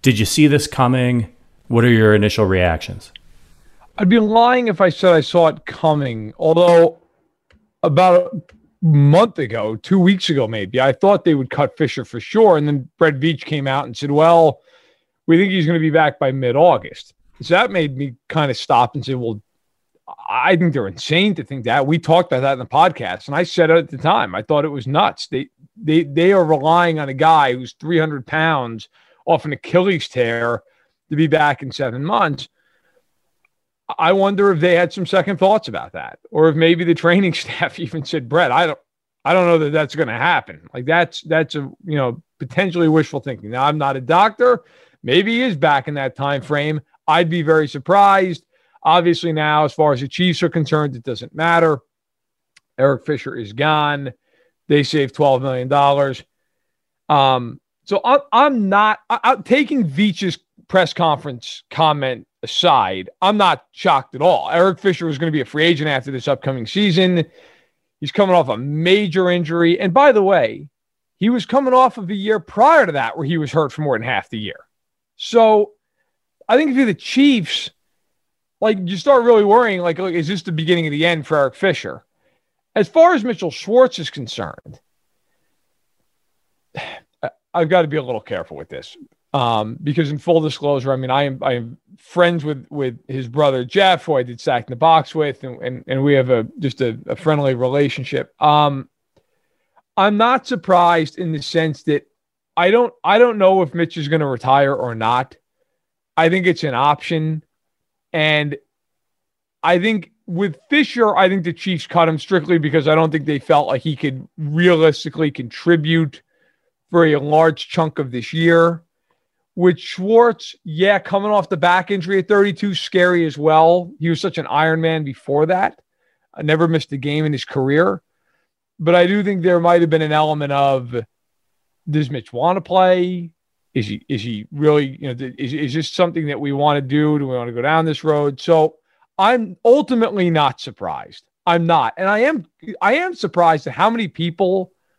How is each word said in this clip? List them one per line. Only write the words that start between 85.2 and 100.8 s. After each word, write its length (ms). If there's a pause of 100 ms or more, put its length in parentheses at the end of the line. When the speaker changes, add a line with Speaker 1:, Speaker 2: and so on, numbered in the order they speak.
Speaker 2:
<sighs> 0
I, 560 (220)
I've 160
gotta 180
be 120
a 40
little 180
careful 360
with 140
this. 260 (380)
Um, 480
because 280
in 60
full 240
disclosure, 500
I 60
mean, 140
I 140
am, 180
I 100
am 240 (220)
friends 480
with, 240
with 360
his 220
brother, 340
Jeff, 420
who 100
I 80
did 180
Sack 280
in 40
the 40
Box 380
with, 300
and, 160
and, 260
and 160
we 120
have 160
a, 160 (120)
just 220
a, 180 (100)
a 80
friendly 380
relationship. 840
Um, 480 (1120)
I'm 180
not 300
surprised 720